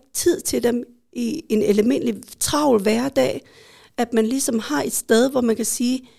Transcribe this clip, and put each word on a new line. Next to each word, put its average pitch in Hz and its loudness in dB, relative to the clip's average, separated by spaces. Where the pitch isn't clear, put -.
tid - 0
til 240 -2
dem 240 0
i 240 -4
en 214 2
almindelig 214 2
travl 285 2
hverdag, 254 0
at 233 -2
man 220 2
ligesom 247 -2
har 285 -2
et - -4
sted, 240 2
hvor 269 0
man 226 2
kan 220 -4
sige, 254 -2